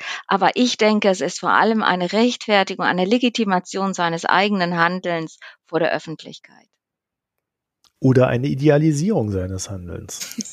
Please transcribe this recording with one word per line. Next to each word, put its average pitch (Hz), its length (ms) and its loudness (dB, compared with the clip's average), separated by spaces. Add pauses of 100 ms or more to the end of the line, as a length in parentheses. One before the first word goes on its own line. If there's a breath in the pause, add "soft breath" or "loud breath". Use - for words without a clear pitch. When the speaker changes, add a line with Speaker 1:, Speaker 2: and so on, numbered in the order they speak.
(260 loud breath)
Speaker 1:
Aber 185 300 2
ich 247 220 0
denke, 214 320 4
es 190 120 0
ist 175 180 -4
vor 170 120 -2
allem 202 320 4
eine 180 280 0
Rechtfertigung, 202 760 0
eine 175 200 0
Legitimation 196 880 -2
seines 170 320 -4
eigenen 180 520 2
Handelns 170 600 -2 (300 loud breath)
vor 165 120 -2
der 160 120 0
Öffentlichkeit. - 720 -10 (1300)
Speaker 2:
Oder 127 280 4
eine 127 200 -2
Idealisierung 147 840 2
seines 92 380 -6
Handelns. 87 720 -12
Speaker 3:
<laughs> 208 140 -6